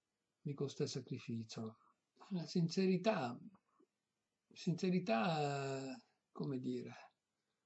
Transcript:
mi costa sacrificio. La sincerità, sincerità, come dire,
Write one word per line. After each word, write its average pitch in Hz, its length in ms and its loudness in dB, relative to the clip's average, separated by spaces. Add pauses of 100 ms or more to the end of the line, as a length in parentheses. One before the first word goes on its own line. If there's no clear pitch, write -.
(440)
mi 143 100 -4
costa 139 340 0
sacrificio. 117 920 -6 (520)
La 170 160 -2
sincerità, 175 920 4 (1160)
sincerità, 151 1400 0 (360)
come 143 280 -2
dire, 123 520 -4 (540)